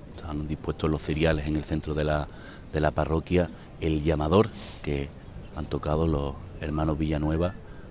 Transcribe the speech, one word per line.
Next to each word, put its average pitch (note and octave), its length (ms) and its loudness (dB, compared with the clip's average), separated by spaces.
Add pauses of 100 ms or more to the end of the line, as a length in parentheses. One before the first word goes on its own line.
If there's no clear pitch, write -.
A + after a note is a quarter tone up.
(160)
están D2+ 320 -6
dispuestos D#2 420 -2
los D2+ 140 0
ciriales D#2 420 2
en D#2 120 0
el D2+ 80 -2
centro D2+ 280 -2
de D2+ 120 0
la, D2+ 220 2 (440)
de D#2 80 0
la D2+ 120 4
parroquia, D#2+ 580 2 (320)
el D#2 200 2
llamador D#2+ 480 4 (320)
que C#2+ 280 -2 (480)
han D#2 80 -4
tocado D2+ 420 2
los C#2+ 280 0 (260)
hermanos D2+ 360 0
Villanueva D#2 560 2 (380)